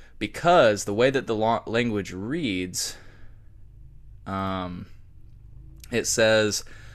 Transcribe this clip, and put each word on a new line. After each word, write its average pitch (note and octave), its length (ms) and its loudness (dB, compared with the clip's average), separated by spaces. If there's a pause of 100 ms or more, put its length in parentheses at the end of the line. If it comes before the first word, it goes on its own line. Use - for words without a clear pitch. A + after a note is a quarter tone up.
(200)
Because A#2 640 4
the G#2 100 -4
way B2 160 4
that C3 160 0
the A#2 80 -2
law, A2 320 0
language G#2+ 460 -2
reads, F#2+ 840 -4 (1300)
um, F#2+ 640 -6 (1040)
it A2+ 160 -2
says, A2 560 4 (320)